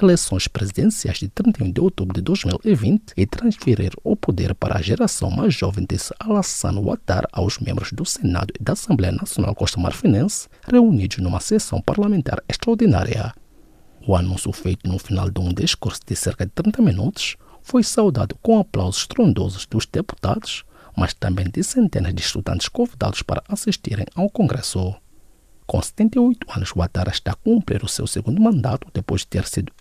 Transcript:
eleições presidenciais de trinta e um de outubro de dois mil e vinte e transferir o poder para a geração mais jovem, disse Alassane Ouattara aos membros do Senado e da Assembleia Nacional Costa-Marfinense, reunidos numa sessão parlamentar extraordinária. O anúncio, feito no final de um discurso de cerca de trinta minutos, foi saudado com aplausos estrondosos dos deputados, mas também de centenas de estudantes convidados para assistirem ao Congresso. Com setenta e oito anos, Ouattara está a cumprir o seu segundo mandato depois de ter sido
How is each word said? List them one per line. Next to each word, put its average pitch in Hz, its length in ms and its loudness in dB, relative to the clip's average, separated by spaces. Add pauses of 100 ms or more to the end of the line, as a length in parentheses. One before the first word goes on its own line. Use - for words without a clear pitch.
eleições 175 460 4
presidenciais 104 720 -2
de 101 100 -6
trinta 208 340 2
e 98 60 0
um - 20 0
de - 120 0
outubro 95 340 0
de 87 60 -2
dois 165 240 0
mil - 180 2
e 214 100 4
vinte 156 440 2
e 98 80 4
transferir 110 640 0 (100)
o - 140 0
poder 92 400 0
para - 220 0
a 95 40 0
geração 107 480 0
mais 202 240 2
jovem, 101 320 -2
disse - 320 -4
Alassane 196 600 -2
Ouattara - 540 -2
aos 95 260 0
membros - 320 -4
do 123 140 -4
Senado 90 520 -2
e - 60 -8
da - 80 0
Assembleia 107 400 0
Nacional - 420 -2
Costa-Marfinense, - 920 0 (180)
reunidos 220 520 4
numa 92 240 0
sessão 110 400 -2
parlamentar 208 640 0
extraordinária. 113 880 2 (720)
O 95 80 4
anúncio, 92 380 0
feito - 340 -4
no 92 100 0
final 92 320 -2
de 95 120 -2
um 90 80 0
discurso - 580 -2
de - 80 -4
cerca - 300 -2
de 98 80 -6
trinta 214 280 0
minutos, 135 540 0 (260)
foi 247 220 2
saudado 185 580 0
com 226 160 4
aplausos 98 440 0
estrondosos 98 640 0
dos - 200 -2
deputados, - 800 -4 (320)
mas - 180 0
também 92 360 -2
de - 120 -2
centenas 98 540 0
de 92 60 -4
estudantes - 480 -4
convidados - 520 -2
para - 280 -4
assistirem 117 560 -4 (100)
ao 190 140 0
Congresso. 110 680 -2 (720)
Com - 120 0
setenta 220 360 0
e 247 40 6
oito 240 280 2
anos, - 240 -4
Ouattara 92 380 0
está - 220 -4
a - 20 -12
cumprir 214 480 0
o 104 60 -4
seu 120 180 -4
segundo 113 340 0
mandato 185 520 2
depois - 300 -2
de - 40 -20
ter - 180 -2
sido - 240 -4 (120)